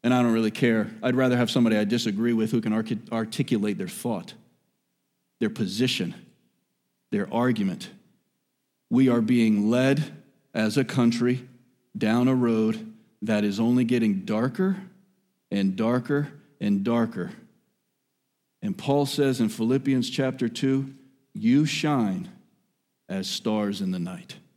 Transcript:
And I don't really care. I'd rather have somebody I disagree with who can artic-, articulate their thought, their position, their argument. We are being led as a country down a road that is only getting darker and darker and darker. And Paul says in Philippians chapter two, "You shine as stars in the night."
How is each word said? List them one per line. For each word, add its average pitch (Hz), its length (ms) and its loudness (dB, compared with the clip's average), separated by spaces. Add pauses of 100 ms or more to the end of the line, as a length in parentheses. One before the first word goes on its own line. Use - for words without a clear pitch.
And 120 100 2
I 123 80 4
don't 120 100 4
really 110 200 2
care. 113 500 0
I'd 127 140 0
rather 127 200 2
have 123 140 2
somebody 117 260 4
I 107 80 2
disagree 113 480 0
with 110 200 0
who 117 80 2
can 107 120 -2
artic-, 110 400 -4
articulate 110 640 -2
their 90 120 -6
thought, - 460 -8 (1040)
their 110 100 0
position, 104 640 -2 (960)
their 101 240 -4
argument. 110 560 -2 (1000)
We 127 200 4
are 120 120 4
being 110 480 4
led 135 480 2 (360)
as 107 240 0
a 135 80 2
country 120 640 0 (500)
down 117 300 2
a 131 80 2
road 113 580 0 (300)
that 104 220 0
is 101 160 -2
only 123 240 4
getting 113 400 0
darker 135 640 -2 (600)
and 98 280 0
darker 123 560 0 (280)
and 101 220 0
darker. 113 480 -2 (1300)
And 98 160 -6
Paul 143 300 0
says 135 320 0
in 113 100 2
Philippians 127 600 0
chapter 127 380 -2
two, 135 460 -2 (400)
"You 123 320 4
shine 117 640 0 (800)
as 95 200 -6
stars 104 520 -2
in 92 120 -2
the 90 80 -4
night." 87 360 -10 (200)